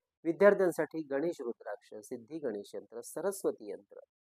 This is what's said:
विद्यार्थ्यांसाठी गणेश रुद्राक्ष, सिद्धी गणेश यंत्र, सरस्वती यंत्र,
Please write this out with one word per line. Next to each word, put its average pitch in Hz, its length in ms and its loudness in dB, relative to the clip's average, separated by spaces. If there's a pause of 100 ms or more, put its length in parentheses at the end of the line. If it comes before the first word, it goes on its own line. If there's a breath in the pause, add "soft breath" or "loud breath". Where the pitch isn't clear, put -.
(240)
विद्यार्थ्यांसाठी 170 800 4
गणेश 147 380 -2
रुद्राक्ष, 110 540 -10
सिद्धी 117 440 -12
गणेश 107 360 -8
यंत्र, 107 260 -12
सरस्वती 151 680 -4
यंत्र, 92 280 -14 (320)